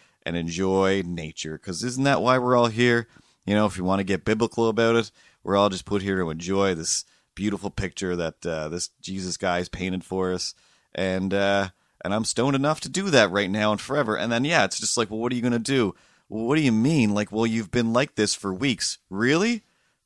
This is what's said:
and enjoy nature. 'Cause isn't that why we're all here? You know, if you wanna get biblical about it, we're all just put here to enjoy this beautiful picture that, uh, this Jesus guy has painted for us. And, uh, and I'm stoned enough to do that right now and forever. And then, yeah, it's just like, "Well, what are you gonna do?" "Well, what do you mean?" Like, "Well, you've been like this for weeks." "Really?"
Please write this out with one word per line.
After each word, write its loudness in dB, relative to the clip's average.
and -4
enjoy 2
nature. -10
'Cause -8
isn't -2
that 2
why 4
we're 2
all 6
here? 2
You 2
know, 4
if -4
you -4
wanna 0
get -2
biblical 0
about 4
it, 0
we're 0
all 6
just -8
put -2
here 0
to -2
enjoy 0
this -4
beautiful -4
picture -4
that, -6
uh, -4
this -8
Jesus -8
guy 0
has -4
painted -6
for -2
us. -6
And, -2
uh, 2
and -4
I'm -2
stoned 0
enough 0
to -12
do -4
that 6
right 0
now 2
and -2
forever. -2
And -2
then, 0
yeah, 4
it's -2
just -4
like, 0
"Well, -6
what -2
are -2
you -4
gonna 2
do?" 0
"Well, -6
what 2
do 2
you 4
mean?" 4
Like, -2
"Well, 0
you've -2
been 0
like 2
this 2
for -4
weeks." -2
"Really?" 0